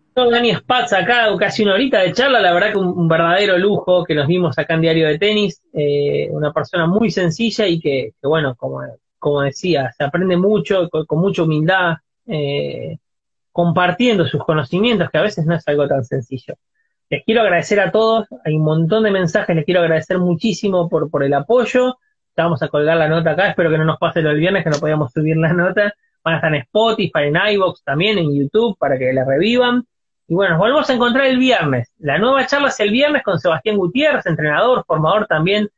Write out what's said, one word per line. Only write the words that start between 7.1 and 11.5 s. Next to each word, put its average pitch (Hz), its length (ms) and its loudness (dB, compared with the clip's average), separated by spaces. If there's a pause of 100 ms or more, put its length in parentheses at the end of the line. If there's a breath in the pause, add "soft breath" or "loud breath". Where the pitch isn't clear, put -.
y 170 120 0
que, 131 420 -2
que 139 60 -4
bueno, 147 280 0
como, 135 260 -10 (360)
como 143 240 -2
decía, 139 560 -2
se 147 60 -2
aprende 175 340 0
mucho, 190 520 0
con, 156 160 -4
con 156 140 -2
mucha 190 220 0
humildad, 160 540 0 (320)